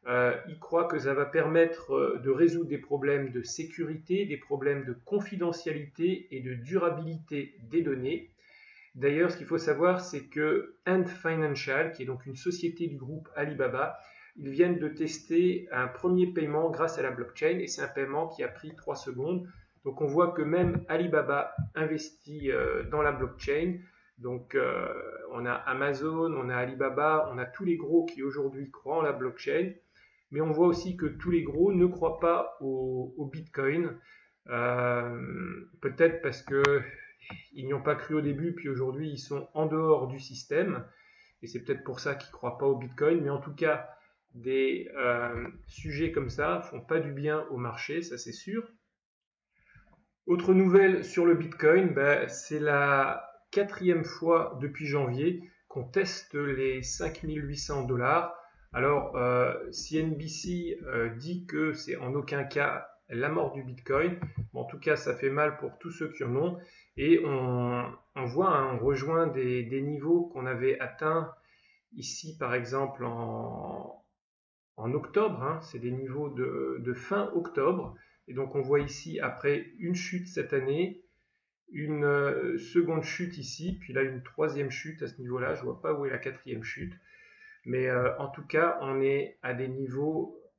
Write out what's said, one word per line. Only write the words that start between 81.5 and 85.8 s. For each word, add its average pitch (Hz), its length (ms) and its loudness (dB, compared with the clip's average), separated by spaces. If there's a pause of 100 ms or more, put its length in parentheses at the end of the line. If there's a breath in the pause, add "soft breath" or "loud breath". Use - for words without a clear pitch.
une, 151 300 -2
euh, 139 560 2
seconde 165 460 2
chute - 340 -6
ici, 165 420 -6
puis - 120 -14
là, 131 100 2
une 131 220 -2
troisième 143 480 -2
chute 156 320 -10
à - 20 -6
ce - 140 -12
niveau-là. 127 340 -2
Je 123 80 -8
vois 123 180 -6